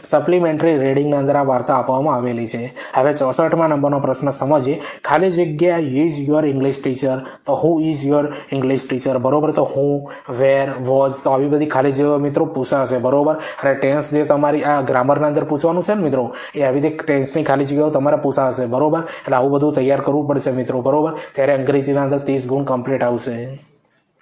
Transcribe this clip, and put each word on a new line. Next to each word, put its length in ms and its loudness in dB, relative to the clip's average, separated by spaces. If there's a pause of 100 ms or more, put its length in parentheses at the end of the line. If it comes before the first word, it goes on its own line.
સપ્લિમેન્ટરી 760 2
રીડિંગના 400 2
અંદર 180 0
આ 60 2
વાર્તા 340 0
આપવામાં 380 0
આવેલી 320 -2
છે. 280 -8 (200)
હવે 180 2
ચોસઠમા 540 0
નંબરનો 340 0
પ્રશ્ન 300 -2
સમજીએ. 500 0 (240)
ખાલી 260 2
જગ્યા 480 0
is 340 0 (160)
your 140 2
English 440 0
teacher. 320 -2 (280)
તો 180 0
who 160 4
is 280 -2
your 160 4 (300)
English 380 0
teacher? 260 -2
બરોબર, 340 2
તો 240 2
who, 220 0 (420)
where, 480 2
was, 240 2 (120)
તો 60 2
આવી 180 2
બધી 180 2
ખાલી 260 2
જગ્યાઓ 260 2
મિત્રો 280 0
પૂછાશે, 520 -2
બરોબર. 360 2
અને 400 -2
ટેન્સ 380 0
જે 120 2
તમારી 380 2
આ 180 0
ગ્રામરના 460 2
અંદર 180 0
પૂછવાનું 380 0
છે 120 0
ને 80 -2
મિત્રો, 320 0 (200)
એ 80 -2
આવી 180 2
રીતે 160 -2
ટેન્સની 480 -2
ખાલી 200 2
જગ્યાઓ 260 0
તમારે 260 2
પૂછાશે, 500 0
બરોબર. 320 0
એટલે 380 -4
આવું 140 2
બધું 240 2
તૈયાર 260 2
કરવું 280 0
પડશે 220 0
મિત્રો, 320 -4
બરોબર. 300 2 (220)
ત્યારે 200 2
અંગ્રેજીના 480 0
અંદર 160 0
ત્રીસ 300 -2
ગુણ 160 0
કમ્પ્લીટ 380 -2
આવશે. 560 -4 (640)